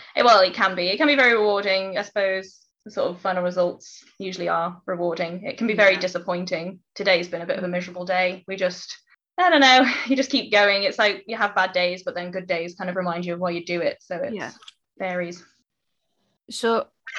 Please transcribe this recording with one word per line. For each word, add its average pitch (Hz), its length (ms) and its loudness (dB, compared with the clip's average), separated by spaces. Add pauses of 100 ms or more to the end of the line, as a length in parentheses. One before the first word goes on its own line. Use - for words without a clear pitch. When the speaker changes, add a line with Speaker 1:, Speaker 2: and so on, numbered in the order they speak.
(160)
Speaker 1:
Eh, - 60 0
well, 226 200 8
it 185 120 4
can 190 220 0
be. 180 140 -2
It 208 80 -2
can 302 100 2
be 285 80 4
very 247 180 4
rewarding, 202 640 0
I 208 60 -2
suppose. 190 560 -2 (240)
The 208 80 -20
sort 190 180 -2
of 180 120 -10
final 185 220 -2
results 180 600 -4 (160)
usually 180 300 -6
are 170 360 -2
rewarding. 175 600 -4
It - 120 -8
can 233 100 -2
be 214 60 0
very 196 200 6
Speaker 2:
Yeah. 180 80 -2
Speaker 1:
disappointing. 180 800 -6 (140)
Today's 180 340 0
been 170 140 -8
a 170 60 -8
bit 180 100 -2
of 185 60 -6
a 180 40 -6
miserable 180 380 -6
day. 185 420 -2
We 190 100 -8
just, 180 380 -6 (440)
I 359 100 6
don't 302 120 6
know, 254 380 8
<laughs> - 80 -6
you 269 80 2
just 262 140 -2
keep 233 220 -2
going. 202 320 4
It's - 160 -2
like 208 260 2
you 220 120 -8
have 202 180 -2
bad 185 160 2
days, 180 320 -2
but 170 100 -6
then 175 180 -6
good 185 160 -8
days 175 280 -4
kind 180 140 -8
of 180 60 -8
remind 180 300 -4
you 175 80 -4
of 175 60 -8
why 180 120 -2
you 170 140 -6
do 175 160 -4
it. - 200 -2
So - 160 -10
it 202 160 -6
Speaker 3:
Yeah. 196 180 -8 (480)
Speaker 1:
varies. 180 440 -6 (1080)
Speaker 3:
So 226 360 -2 (320)